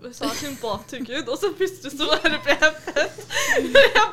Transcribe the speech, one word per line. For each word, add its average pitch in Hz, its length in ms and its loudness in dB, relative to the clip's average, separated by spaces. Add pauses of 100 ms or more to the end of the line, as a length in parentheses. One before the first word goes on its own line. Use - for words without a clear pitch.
(140)
sa 262 120 -6
at - 120 -6
hun 285 240 -8
ba 208 240 -4
til 254 180 -8
Gud, 247 240 -6
og 254 100 -4
så 392 140 -2
plutselig 359 460 -4
så 302 80 -2
bare 302 320 0
ble 277 160 0
jeg 311 200 4 (120)
født. 330 320 -2 (420)
<laughs> - 140 2
Jeg 494 380 8